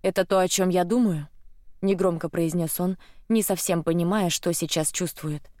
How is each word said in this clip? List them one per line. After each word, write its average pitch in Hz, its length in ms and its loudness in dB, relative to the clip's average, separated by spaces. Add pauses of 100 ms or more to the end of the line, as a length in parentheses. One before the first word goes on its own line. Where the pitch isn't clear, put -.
«Это 190 240 0
то, 190 140 4
о 185 80 4
чем 185 220 2
я 180 140 4
думаю?» 175 440 0 (540)
негромко 180 480 0
произнес 165 500 -2
он, 180 180 -2 (320)
не 220 140 2
совсем 180 400 0
понимая, 175 460 2
что 170 240 -2
сейчас 160 380 -2
чувствует. 151 580 -6 (100)